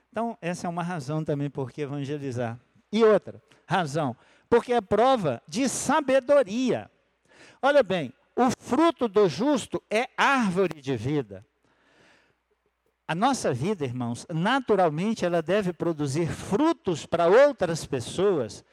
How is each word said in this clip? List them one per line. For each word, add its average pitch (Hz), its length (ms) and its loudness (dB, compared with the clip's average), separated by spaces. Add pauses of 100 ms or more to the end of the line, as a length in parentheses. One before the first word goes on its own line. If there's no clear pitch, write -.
(100)
Então, 226 320 -6
essa 175 240 -6
é 175 40 -4
uma 170 120 -6
razão 156 420 -6
também 143 240 -2
por 131 240 -8
que - 80 -14
evangelizar. 135 800 -6 (340)
E 214 100 2
outra 190 400 2 (240)
razão, 156 480 -2 (320)
porque 240 280 2
é 240 80 4
prova 202 680 2
de 208 220 -2
sabedoria. 254 1200 0 (720)
Olha 285 200 6
bem, 170 300 -2 (240)
o 247 140 2
fruto 277 580 0
do 202 180 4
justo 180 600 -2
é 220 180 -2 (120)
árvore 196 640 0
de 135 120 -2
vida. 113 520 -4 (1600)
A 156 40 0
nossa 208 400 0
vida, 147 320 -4
irmãos, 120 420 -6
naturalmente 185 960 0
ela 175 160 0
deve 180 320 -2
produzir 160 580 -2
frutos 220 760 -2
para 170 200 0
outras 196 600 4
pessoas 143 760 -2 (100)